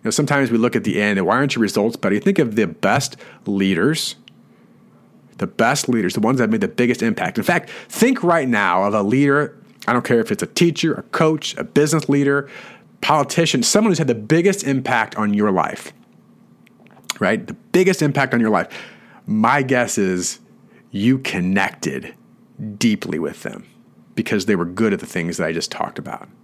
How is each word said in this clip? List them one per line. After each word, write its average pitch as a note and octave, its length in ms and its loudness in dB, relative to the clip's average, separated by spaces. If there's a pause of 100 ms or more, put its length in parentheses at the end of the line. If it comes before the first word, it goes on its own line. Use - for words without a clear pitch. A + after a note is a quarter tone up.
You - 60 -6
know, A2 40 -2
sometimes C#3 380 2
we A2+ 80 2
look A#2 180 2
at G#2+ 80 0
the G2+ 160 0
end G#2 200 2
and, F2 80 0
"Why G#2 80 2
aren't C3+ 200 0
your A#2+ 60 0
results G#2+ 340 0
better?" G2+ 200 0
You G#2 60 0
think G3 180 2
of A#2 160 2
the A2 100 2
best G2 520 -2 (280)
leaders G2 720 0 (1200)
the F#2+ 100 -4
best B2+ 420 0
leaders, G#2+ 240 0
the G#2+ 80 -2
ones B2 180 2
that A2+ 100 2
made A2 120 0
the - 80 0
biggest A#2+ 320 0
impact. G#2 360 -2
In G#2 60 -4
fact, - 260 0 (200)
think - 340 2
right E3 240 4
now G2 360 2
of G2+ 100 0
a G#2+ 100 2
leader, C#3 540 2 (300)
I A2 60 2
don't A#2+ 120 0
care A#2 160 4
if A2 100 -2
it's G#2 100 -4
a G#2+ 60 -4
teacher, E3+ 460 0
a - 100 -8
coach, - 540 -2
a - 60 -6
business D#3 440 0
leader, C#3 420 0 (520)
politician, D3 600 0
someone G#3 300 2
who's D#3+ 60 2
had D#3 100 0
the A2+ 80 0
biggest E3+ 480 0
impact C3 520 -2
on G#2 180 0
your G#2 180 2
life, - 400 -2 (1300)
right? G#2 260 -2
The - 80 -12
biggest F#3 480 0
impact C#3+ 320 0
on A#2+ 60 2
your A2 100 2
life. F2+ 200 0 (580)
My A2+ 340 2
guess B2 360 0
is F#2 420 -2 (520)
you A#2+ 280 2
connected F#2 960 -4 (640)
deeply G#2+ 420 0
with - 240 -8
them - 220 -12 (500)
because G#2+ 300 -2
they G#2 100 2
were F2 100 -2
good G2 280 0
at F2+ 80 -4
the - 40 -12
things E2+ 320 -6
that F2 80 -2
I E2 60 -2
just E2 180 -6
talked - 300 -8
about - 300 -14 (140)